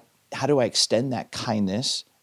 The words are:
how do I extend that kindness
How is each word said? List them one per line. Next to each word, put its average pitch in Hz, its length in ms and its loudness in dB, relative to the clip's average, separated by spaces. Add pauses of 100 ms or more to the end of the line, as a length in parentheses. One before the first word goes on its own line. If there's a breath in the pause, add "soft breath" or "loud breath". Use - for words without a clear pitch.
(320)
how - 140 -4
do 139 140 4
I 120 60 4
extend 117 480 0
that - 180 -6
kindness 107 720 -2 (200)